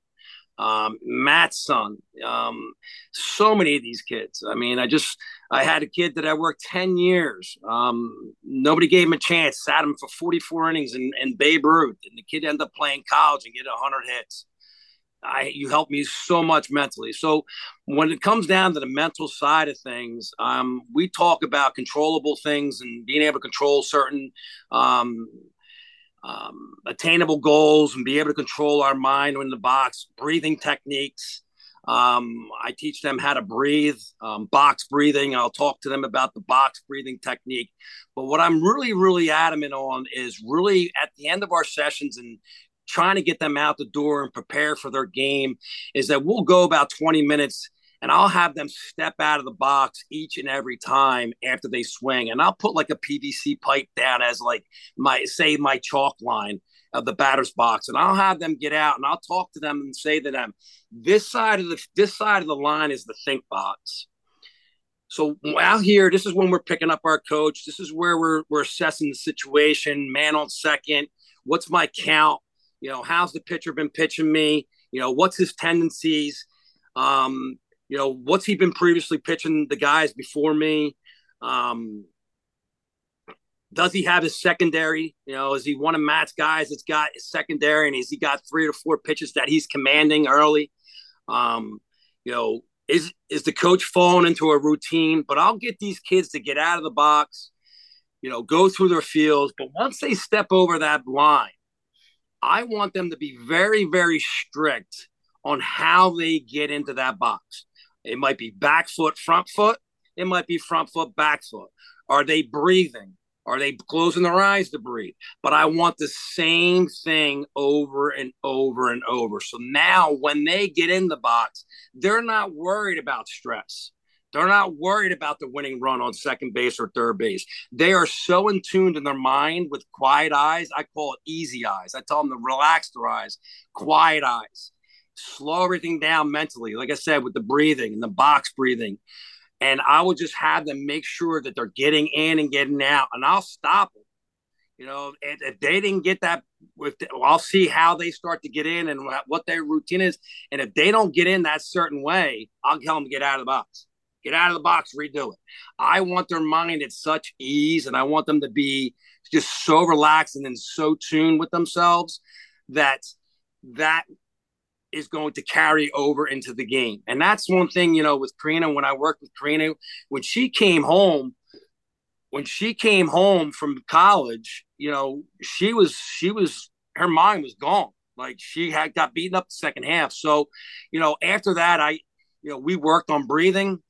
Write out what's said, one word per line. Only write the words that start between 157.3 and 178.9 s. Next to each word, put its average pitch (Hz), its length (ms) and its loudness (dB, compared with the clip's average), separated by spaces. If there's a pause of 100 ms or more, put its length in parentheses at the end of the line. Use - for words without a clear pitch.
ease, 147 480 0
and 127 100 -6
I 131 60 0
want 151 240 0
them 151 140 2
to 135 100 -6
be 135 440 -2 (380)
just - 320 -2
so 165 200 6
relaxed 156 500 4
and 139 100 -10
then 127 120 -10
so 156 440 -2
tuned 160 380 2
with 165 120 -4
themselves 175 680 0 (500)
that 135 320 0 (720)
that 156 300 0 (840)
is 151 160 -10
going 151 280 -6
to - 80 -10
carry 156 500 2
over 143 340 0
into 135 260 -8
the 117 140 -8
game. 117 400 -2
And 123 140 -4
that's 202 280 2
one 180 200 2
thing, 175 260 2
you 156 80 4
know, 151 140 2
with 135 160 -6 (100)
Karina, 160 280 0
when 143 140 -2
I 139 100 0
worked 147 280 -2
with - 80 -20 (100)
Karina, 156 340 0 (340)
when 135 140 -6
she - 280 -2
came 175 320 4
home, 151 540 4 (920)
when 139 140 -8
she 214 300 -6
came 196 320 4
home 170 460 4
from 143 260 -6 (100)
college, 160 800 2 (120)
you 143 120 -6
know, 139 320 -6 (180)
she - 320 -2
was, 196 220 4
she - 380 -4
was, 196 380 -4 (260)
her 175 120 0
mind 175 360 4
was 127 100 -16
gone. 160 360 -2 (260)
Like, 127 220 -12
she 165 340 -6
had 156 220 -2